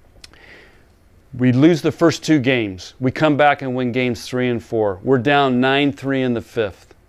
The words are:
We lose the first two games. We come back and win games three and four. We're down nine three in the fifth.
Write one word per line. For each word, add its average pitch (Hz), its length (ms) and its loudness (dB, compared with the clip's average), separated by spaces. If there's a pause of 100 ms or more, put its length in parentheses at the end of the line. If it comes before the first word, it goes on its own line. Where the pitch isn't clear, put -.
(1400)
We 127 160 2
lose 147 300 4
the 156 100 0
first - 300 0
two 156 160 0
games. 113 640 -4
We 127 100 0
come 151 260 0
back 143 240 2
and 131 140 -6
win 127 180 -4
games 123 340 -2
three 127 220 -4
and 117 140 -2
four. 104 400 -2
We're 127 160 2
down 135 420 2
nine 139 320 2
three 135 300 -4
in 123 120 -2
the 113 60 -4
fifth. - 540 -6 (140)